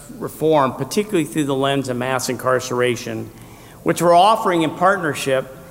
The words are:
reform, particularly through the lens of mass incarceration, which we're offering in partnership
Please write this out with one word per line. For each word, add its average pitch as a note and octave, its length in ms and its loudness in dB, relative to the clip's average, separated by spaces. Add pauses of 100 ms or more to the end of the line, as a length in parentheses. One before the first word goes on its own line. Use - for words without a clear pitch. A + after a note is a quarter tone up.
(180)
reform, D3 560 0
particularly F#3+ 500 -2
through D3 220 -4
the C#3 100 -2
lens C3+ 320 0
of B2 80 -4
mass B2 320 -2
incarceration, B2 1040 -2 (520)
which E3 180 0
we're E3+ 120 6
offering F#3 500 4
in D3 80 -2
partnership D#3 760 0 (240)